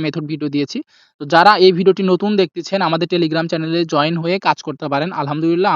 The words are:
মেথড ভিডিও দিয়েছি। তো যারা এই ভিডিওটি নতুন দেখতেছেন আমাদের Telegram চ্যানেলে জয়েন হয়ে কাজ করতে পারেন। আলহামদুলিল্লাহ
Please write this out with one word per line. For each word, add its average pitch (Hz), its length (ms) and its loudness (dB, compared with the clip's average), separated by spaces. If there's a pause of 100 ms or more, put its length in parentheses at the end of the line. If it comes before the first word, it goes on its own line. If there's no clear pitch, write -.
মেথড 151 280 -6
ভিডিও 147 220 -6
দিয়েছি। 143 240 -4 (400)
তো - 40 -12 (120)
যারা 185 180 8 (120)
এই 190 140 8
ভিডিওটি 190 240 0 (100)
নতুন 202 180 0 (100)
দেখতেছেন 180 380 -4 (100)
আমাদের 165 240 -2
Telegram 165 380 0
চ্যানেলে 165 300 -4 (140)
জয়েন 156 280 0
হয়ে 175 140 -2 (100)
কাজ 156 200 0
করতে 151 260 -8
পারেন। 143 160 -2 (120)
আলহামদুলিল্লাহ 165 560 0